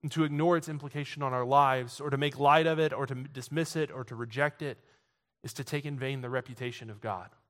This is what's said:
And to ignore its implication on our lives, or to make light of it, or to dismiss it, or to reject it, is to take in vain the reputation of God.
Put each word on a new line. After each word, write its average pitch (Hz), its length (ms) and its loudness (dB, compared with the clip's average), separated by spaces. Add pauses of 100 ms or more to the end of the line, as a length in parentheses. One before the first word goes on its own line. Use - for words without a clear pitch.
And 151 120 -6
to 160 100 2
ignore 156 320 4
its 160 140 -2
implication 147 520 -8
on 131 120 0
our 127 100 0
lives, 131 560 4
or 147 100 -4
to 135 80 0
make 139 220 0
light 151 280 8
of 160 120 2
it, 156 140 2
or 135 120 -2
to 135 80 -6
dismiss 135 640 -6
it, 156 160 0
or 127 140 -8
to 120 100 -10
reject 120 460 -2
it, 143 160 -6 (680)
is - 120 -10
to 139 100 -8
take 147 180 -2
in 143 160 -6
vain 131 220 -4
the 123 80 -8
reputation 123 600 -6
of 107 120 -14
God. 95 260 -6 (220)